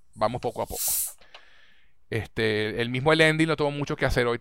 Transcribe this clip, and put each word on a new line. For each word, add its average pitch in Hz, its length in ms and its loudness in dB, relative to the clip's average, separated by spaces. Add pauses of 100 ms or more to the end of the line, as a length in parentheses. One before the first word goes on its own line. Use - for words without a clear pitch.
(140)
vamos 107 260 0
poco 113 220 -4
a - 40 -4
poco. - 140 -8 (1300)
Este, 107 720 -2
el 120 80 -4
mismo 127 240 2
Elendil 160 360 4
no 156 80 0
tuvo 147 140 0
mucho 143 240 -4
que 147 120 -2
hacer 123 200 2
hoy, 120 140 0